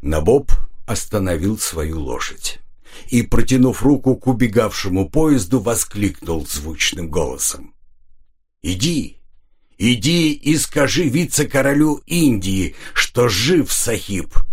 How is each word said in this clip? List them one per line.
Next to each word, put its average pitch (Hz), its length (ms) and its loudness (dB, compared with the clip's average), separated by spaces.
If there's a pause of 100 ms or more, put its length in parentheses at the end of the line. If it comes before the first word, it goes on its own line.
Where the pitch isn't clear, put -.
Набоб 78 500 2 (380)
остановил 98 640 -2
свою 78 440 -6
лошадь - 580 -6 (500)
и, 120 140 2
протянув 123 600 4
руку 131 340 4
к - 100 -6
убегавшему 107 840 0
поезду, 131 520 2
воскликнул 95 840 -4
звучным 80 640 -6
голосом: 73 680 -4 (880)
«Иди, 104 580 -4 (600)
иди 143 540 0
и 147 240 0
скажи 147 480 0
вице-королю 143 1000 0
Индии, 98 680 0 (180)
что - 360 0
жив 120 440 0
Сахиб - 640 -2 (160)